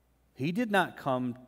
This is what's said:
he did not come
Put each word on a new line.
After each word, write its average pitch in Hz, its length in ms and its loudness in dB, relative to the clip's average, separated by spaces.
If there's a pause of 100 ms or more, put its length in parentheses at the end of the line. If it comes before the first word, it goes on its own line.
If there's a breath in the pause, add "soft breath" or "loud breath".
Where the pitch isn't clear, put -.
(320)
he 151 200 -4
did 220 180 -2
not 175 260 2
come 127 400 -2 (100)